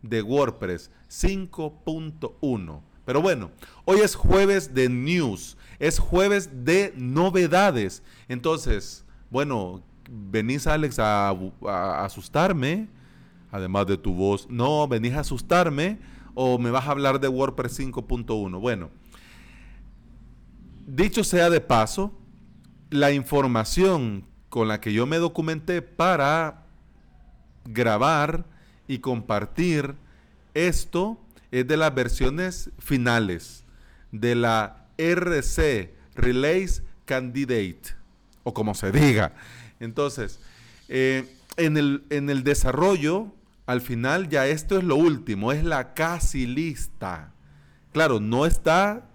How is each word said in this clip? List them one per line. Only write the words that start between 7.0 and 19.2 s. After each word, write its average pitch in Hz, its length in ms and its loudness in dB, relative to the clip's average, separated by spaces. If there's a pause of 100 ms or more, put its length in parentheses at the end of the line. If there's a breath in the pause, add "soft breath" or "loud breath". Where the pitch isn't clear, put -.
Entonces, 139 760 -2 (240 soft breath)
bueno, 110 540 -4 (260)
¿venís, 110 580 -4
Alex, 156 320 0
a, 104 300 2 (380)
a 92 380 -2
asustarme? 160 840 -2 (640 loud breath)
Además 95 360 -2
de 95 120 0
tu 95 160 -2
voz, 98 340 0
no, 139 400 0
¿venís 120 240 -2
a 147 80 -4
asustarme 165 800 0 (340 loud breath)
o 127 260 0
me 120 120 0
vas 131 160 0
a 147 60 0
hablar 139 280 2
de 135 80 2
WordPress 131 460 -2
cinco 131 320 -6
punto 117 300 -4
uno? 95 240 -4
Bueno, 104 280 -4 (2000 loud breath)